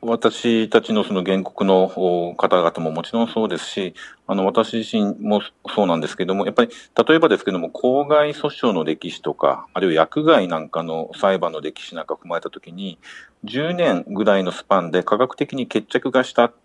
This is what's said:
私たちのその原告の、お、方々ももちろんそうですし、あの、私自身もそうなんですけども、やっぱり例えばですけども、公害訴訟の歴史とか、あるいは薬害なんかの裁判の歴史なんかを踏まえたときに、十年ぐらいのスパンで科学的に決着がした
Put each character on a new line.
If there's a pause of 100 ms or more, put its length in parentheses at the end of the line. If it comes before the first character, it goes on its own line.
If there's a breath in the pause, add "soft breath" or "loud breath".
私
た
ち
の
そ
の
原
告
の、
お、
方
々
も
も
ち
ろ
ん
そ
う
で
す
し、 (340 loud breath)
あ
の、
私
自
身
も (340)
そ
う
な
ん
で
す
け
ど
も、
や
っ
ぱ
り (360 loud breath)
例
え
ば
で
す
け
ど
も、
公
害
訴 (220)
訟
の
歴
史
と
か、
あ
る
い
は
薬
害
な
ん
か
の
裁
判
の
歴
史
な
ん
か
を
踏
ま
え
た
と
き
に、 (460 loud breath)
十
年
ぐ
ら
い
の
ス
パ
ン
で
科
学
的
に
決
着
が
し
た (120)